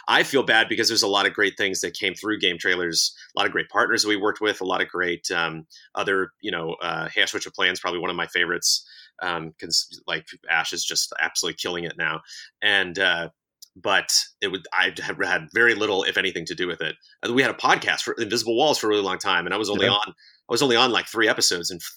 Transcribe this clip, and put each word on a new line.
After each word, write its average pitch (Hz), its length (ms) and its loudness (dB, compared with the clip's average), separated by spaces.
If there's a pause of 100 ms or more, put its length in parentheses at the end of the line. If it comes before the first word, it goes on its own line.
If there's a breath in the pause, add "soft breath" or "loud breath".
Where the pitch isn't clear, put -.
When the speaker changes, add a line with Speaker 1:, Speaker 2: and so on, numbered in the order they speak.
Speaker 1:
I 120 160 4
feel 135 180 2
bad 113 280 4
because 110 180 0
there's 110 160 4
a 107 40 2
lot 98 200 4
of 95 60 -4
great 101 220 2
things 98 260 -2
that 87 120 -4
came 92 220 -4
through 107 240 -4
Game 90 180 0
Trailers, 90 580 0 (200 loud breath)
a - 40 -2
lot 101 60 2
of 98 60 -2
great 87 180 -4
partners 107 360 2
we 107 100 0
worked 104 260 -2
with, 104 180 0
a 92 60 -6
lot 92 160 0
of 92 60 -2
great, 87 420 -4
um, 82 360 -2 (280 loud breath)
other, 98 380 0 (100)
you 107 100 -8
know, 82 300 -4
uh, 82 320 -4
Hey, 104 80 2
I 98 40 4
Switched 92 280 -6
Plans, 92 260 0
probably 90 200 -4
one 87 100 -2
of 87 60 -2
my 85 100 -4
favorites. 87 580 0 (380 loud breath)
Um, 82 380 -6
cons-, 82 480 -4
like, 82 180 -4 (240)
Ash 82 240 0
is 85 100 -4
just - 380 -2
absolutely 85 400 -2
killing 87 220 -4
it 80 140 -6
now. 80 240 -2 (400 loud breath)
And, 95 360 0
uh, 87 320 0 (460)
but 95 360 0 (300)
it 101 60 0
would, 92 260 -6
I 92 120 2
had, 90 380 -4
had 87 300 -2
very 117 220 4
little, 101 280 0
if 98 140 0
anything, 92 300 0
to 87 80 -6
do 90 120 -4
with 85 140 -6
it. 78 140 -4 (320 soft breath)
Uh, 117 60 -2
we 131 100 4
had 117 80 2
a - 40 -6
podcast 127 460 2
for - 120 -4
Invisible 113 440 -2
Walls 143 220 4
for 117 80 -2
a - 20 2
really 104 140 2
long 92 160 -2
time, 90 260 0
and 90 80 -4
I 98 40 0
was 104 120 -2
only 101 160 2
Speaker 2:
Yeah. 98 60 4
Speaker 1:
on, 101 180 2
I - 40 -14 (380 soft breath)
was 120 120 2
only 127 120 6
on, 123 160 6
like, 92 160 0
three 110 200 2
episodes 98 420 0
in 90 80 -8
f-, - 200 -14